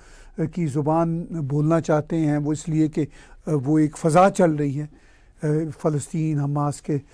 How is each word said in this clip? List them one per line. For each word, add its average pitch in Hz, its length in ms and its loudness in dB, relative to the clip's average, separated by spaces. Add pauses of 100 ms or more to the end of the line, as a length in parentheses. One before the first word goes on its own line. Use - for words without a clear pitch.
(480)
की 165 180 -4
ज़ुबान 160 680 0
बोलना 151 480 0
चाहते 151 360 0
हैं, 151 220 0
वो 147 160 -2
इसलिए 156 340 0
कि, 156 140 -2
अ, 147 60 -2 (420)
वो 151 300 2
एक 151 160 0
फ़ज़ा 175 340 4
चल 185 220 4
रही 147 220 -2
है, 151 340 -10 (360)
अ, 156 260 0
फ़लस्तीन, 156 680 -2
हमास 143 420 -2
के 143 220 -4 (120)